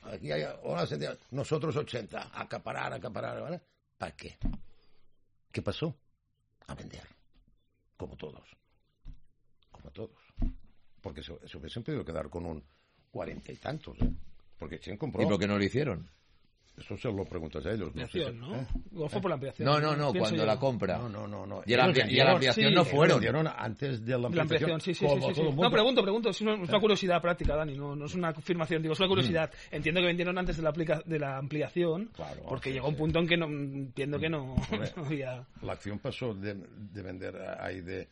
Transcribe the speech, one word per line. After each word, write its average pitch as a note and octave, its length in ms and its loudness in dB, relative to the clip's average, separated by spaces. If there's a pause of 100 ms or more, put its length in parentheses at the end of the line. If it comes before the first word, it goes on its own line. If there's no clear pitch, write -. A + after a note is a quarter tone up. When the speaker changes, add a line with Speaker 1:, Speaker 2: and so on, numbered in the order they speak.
Speaker 1:
Aquí F#2+ 280 -8
hay, D2+ 120 0 (200)
hola, E2+ 220 -2
setenta D3+ 200 -6
y - 100 -6
ocho, - 160 -20
nosotros C#3+ 460 -2
ochenta. A#2 560 -6
Acaparar, - 600 -6
acaparar, A#2 480 -8
¿vale? C#3 200 -8 (360)
¿Para - 180 -10
qué? - 220 -16 (1120)
¿Qué A2 120 -4
pasó? D3 320 -4 (720)
A C#2 80 -12
vender. - 280 -16 (960)
Como C#2+ 200 -10
todos. B1+ 260 -14 (1300)
Como - 200 -20
todos. G2+ 200 -12 (920)
Porque - 220 -10
se, E2 100 -12 (140)
se - 100 -14
hubiesen D#2+ 260 -10
podido C3 220 -4
quedar D#2 240 -6
con F2 160 -6
un D#2 180 -8 (480)
cuarenta E2+ 400 -8
y - 60 -12
tantos, - 440 -8
¿eh? - 80 6 (480)
Porque D#2+ 220 -10
Chen G2+ 180 -8
compró. - 260 0
Speaker 2:
¿Y - 20 6
por G2 140 4
qué G2+ 80 2
no G2+ 100 2
lo G2 60 4
hicieron? G2+ 460 0 (680)
Speaker 1:
Eso - 200 -12
se - 140 -6
lo G2 140 -2
preguntas D#2 420 -8
a G2 40 -2
ellos, G2+ 220 -4
no D#2+ 140 -6
sé F3 160 -4
Speaker 3:
Ampliación, A#2+ 100 -4
Speaker 1:
si, A#2 60 -12
Speaker 3:
¿no? C#3 160 -8
Speaker 1:
¿eh? B2+ 120 -6 (260)
Speaker 3:
Igual E3 180 -4
fue G#3 100 -2
por F#3 80 0
la D#3 60 0
ampliación, B2+ 320 -6
Speaker 2:
No, D3 120 6
no, D#3 120 2
Speaker 3:
¿no? D3 40 2 (120)
Speaker 2:
no, B2+ 40 2
Speaker 3:
Pienso - 80 0 (100)
Speaker 2:
cuando G#2+ 140 2
Speaker 3:
yo. - 40 4
Speaker 2:
la G#2+ 100 4
compra. G#2 400 0
Speaker 1:
No, A#2+ 120 -4
no, G#2 180 -6
no, G2+ 180 -8
no. G2 220 -8
Speaker 2:
Y A#2 60 4
a B2 40 8
la B2+ 80 8
Speaker 1:
Ellos B2+ 140 6
Speaker 2:
amplia-, C3 160 4
y C3+ 40 8
a C3+ 60 8
la C3 80 10
Speaker 1:
vendieron, - 0 -
Speaker 2:
ampliación C3 360 6
Speaker 3:
Sí. - 60 8
Speaker 2:
no F3+ 60 10
Speaker 1:
ellos C#3 100 4
Speaker 2:
fueron. D#3 280 8
Speaker 1:
vendieron C3 280 2
antes A2+ 580 -4
de A#2+ 80 -2
la B2 40 0
Speaker 3:
La A#2+ 100 0
ampliación, E3+ 140 2 (300)
Speaker 1:
ampliación, D#3+ 100 0
Speaker 3:
sí, F#3 140 -2
sí, - 100 2
Speaker 1:
como C#3 220 6
Speaker 3:
sí, - 0 -
sí. F#3 80 2
Speaker 1:
todo D3+ 80 2
el D#3 60 4
Speaker 3:
No, C3+ 60 0
Speaker 1:
mundo. A#3 160 6
Speaker 3:
pregunto, A#3+ 300 6
pregunto, G#3 280 2
es F#3+ 120 -2
una, G#3+ 140 2
es F3 140 -4
una G#3+ 80 4
Speaker 1:
Ah. F#3+ 40 6
Speaker 3:
curiosidad F#3+ 400 4
práctica, E3 340 2
Dani, D3+ 220 -2
no, C#3+ 180 -6
no D3 100 -6
es D#3+ 100 -8
una F3 140 0
afirmación, D#3+ 520 0
digo, D#3+ 120 0
es D#3 60 -2
una F#3+ 100 4
curiosidad. D#3+ 420 4 (200)
Speaker 1:
Mm. - 40 -8
Speaker 3:
Entiendo D#3 260 2
que F3 60 4
vendieron F3 320 0
antes F3 180 0
de E3 60 -2
la D#3 60 4
aplica-, D#3 360 0
de D#3+ 140 -2
la C#3 180 -2
ampliación, D#3 680 0 (100)
Speaker 1:
Claro, D2 320 -10
Speaker 3:
porque C3 220 -4
Speaker 1:
sí, C3+ 60 -2
Speaker 3:
llegó B2+ 120 -2
un D3+ 80 2
Speaker 1:
sí. C#3+ 40 -6
Speaker 3:
punto D#3+ 200 2
en F3 80 2
que E3+ 100 4
no, E3 80 2
entiendo C#3 760 -4
que D#3+ 100 0
no, C3+ 260 -4
<laughs> - 160 2
Speaker 1:
Hombre, G#3 240 -2
Speaker 3:
no E3 100 -6
había C3 400 -6 (160)
Speaker 1:
la G#2 120 -6
acción G2+ 260 -8
pasó B2 340 -6
de, G2+ 220 -6
de G2 480 -14
vender F#2+ 320 -8 (240)
ahí F#2 220 -6
de F#2 300 -8